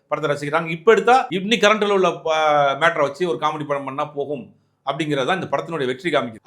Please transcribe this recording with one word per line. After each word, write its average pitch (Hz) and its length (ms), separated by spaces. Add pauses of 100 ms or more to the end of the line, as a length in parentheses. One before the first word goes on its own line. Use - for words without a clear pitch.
படத்தை 147 280
ரசிக்கிறாங்க, 147 340
இப்ப 165 220
எடுத்தா 240 380
இன்னி 190 300
கரண்ட்ல 208 300
உள்ள 190 200
ப-, 151 680
மேட்டரை 160 220
வச்சு 160 260
ஒரு 165 100
காமெடி 151 280
படம் 143 180
பண்ணா 139 220
போகும் 139 480 (320)
அப்படிங்கிறது 143 400
தான் 175 160
இந்த 160 160
படத்தினுடைய 160 280
வெற்றி 131 260
காமிக்குது. 127 240 (120)